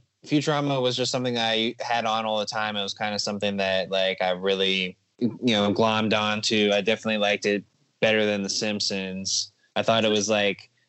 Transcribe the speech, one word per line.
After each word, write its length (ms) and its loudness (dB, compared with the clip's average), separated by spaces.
Futurama 560 0
was 160 0
just 140 -2
something 260 -2
I 420 0
had 260 -2
on 200 0
all 140 0
the 60 -2
time. 300 -4
It 80 -4
was 100 -6
kinda 260 -4
something 380 -4
that, 320 0
like, 320 0
I 100 0
really, 680 -2
you 220 -2
know, 320 2
glommed 440 2
onto. 560 2
I 80 2
definitely 380 0
liked 260 0
it 180 0
better 240 4
than 180 0
The 60 -2
Simpsons. 1040 -4
I 80 0
thought 220 4
it 60 4
was, 180 2
like, 400 0